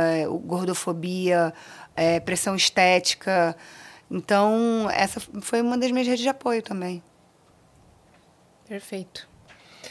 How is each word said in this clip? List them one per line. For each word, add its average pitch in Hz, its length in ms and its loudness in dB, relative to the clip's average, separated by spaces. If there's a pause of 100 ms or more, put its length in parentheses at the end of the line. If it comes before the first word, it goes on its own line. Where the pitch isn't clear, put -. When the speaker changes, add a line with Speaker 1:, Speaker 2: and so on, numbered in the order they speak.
(300)
Speaker 1:
o, - 80 -2
gordofobia, 180 1160 0 (420)
é, 165 240 2
pressão 180 360 -2
estética. 180 1000 2 (560)
Então, 214 800 2
essa - 280 -2
f-, - 120 -14 (100)
foi 233 200 0
uma 240 160 0
das 247 140 0
minhas 247 160 0
redes 247 160 0
de 262 60 2
apoio 247 320 -2
também. 180 400 -8 (1700)
Speaker 2:
Perfeito. 196 600 -12 (640)